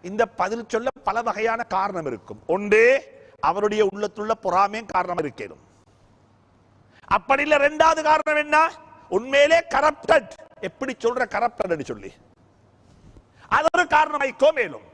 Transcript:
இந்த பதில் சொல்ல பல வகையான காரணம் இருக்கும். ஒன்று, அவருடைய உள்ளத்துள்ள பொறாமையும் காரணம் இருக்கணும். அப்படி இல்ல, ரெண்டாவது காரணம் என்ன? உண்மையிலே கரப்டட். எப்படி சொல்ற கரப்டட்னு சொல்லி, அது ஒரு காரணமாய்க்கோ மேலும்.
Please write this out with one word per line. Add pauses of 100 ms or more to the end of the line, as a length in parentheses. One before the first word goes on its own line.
இந்த
பதில்
சொல்ல (140)
பல
வகையான
காரணம்
இருக்கும்.
ஒன்று, (360)
அவருடைய
உள்ளத்துள்ள
பொறாமையும்
காரணம்
இருக்கணும். (1500)
அப்படி
இல்ல,
ரெண்டாவது
காரணம்
என்ன? (380)
உண்மையிலே
கரப்டட். (320)
எப்படி
சொல்ற
கரப்டட்னு
சொல்லி, (1300)
அது
ஒரு
காரணமாய்க்கோ
மேலும். (120)